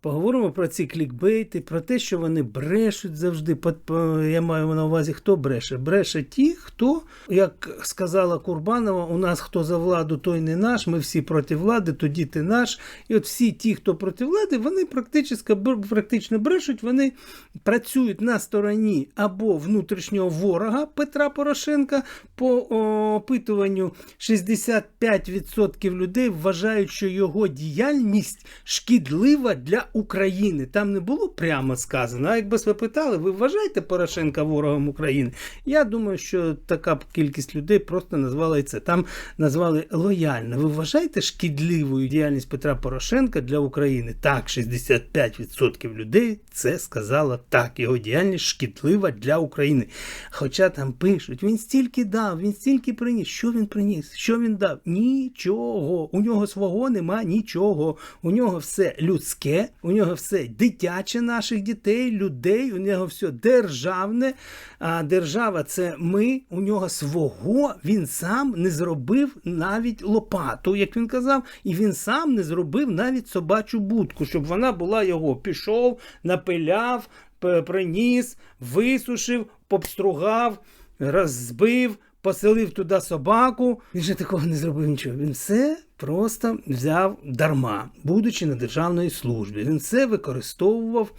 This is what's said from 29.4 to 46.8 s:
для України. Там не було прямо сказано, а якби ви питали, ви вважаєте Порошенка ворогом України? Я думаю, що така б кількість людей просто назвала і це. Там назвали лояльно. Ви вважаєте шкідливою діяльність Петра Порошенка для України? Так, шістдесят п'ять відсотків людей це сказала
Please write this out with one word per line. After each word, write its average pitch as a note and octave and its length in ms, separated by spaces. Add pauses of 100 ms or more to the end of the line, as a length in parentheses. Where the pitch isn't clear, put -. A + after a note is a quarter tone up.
для D3 300 (100)
України. F#3+ 680
Там G3+ 280
не G3 60
було C#4 280
прямо C3+ 480
сказано, B2 520
а A3 80
якби A3 300
ви G#3 80
питали, A3+ 440
ви F3 140
вважаєте C#4 500
Порошенка E3 640
ворогом D3 460
України? C#3 420 (340)
Я D4 180
думаю, G#3+ 340
що E3+ 360
така E3 420
б C#3 160
кількість D3 440
людей F3 240
просто F3 380
назвала D3 400
і C#3+ 60
це. A2 160
Там E3+ 260 (320)
назвали D#3+ 540
лояльно. D#3 640
Ви D3+ 100
вважаєте E3 540
шкідливою D3 840
діяльність C#3+ 420
Петра C#3 260
Порошенка D#3 640
для C3+ 180
України? C3 640
Так, C#3 280
шістдесят A#2+ 640
п'ять B2 280
відсотків A2+ 580
людей F#3+ 420 (120)
це E3 280
сказала B2 600 (100)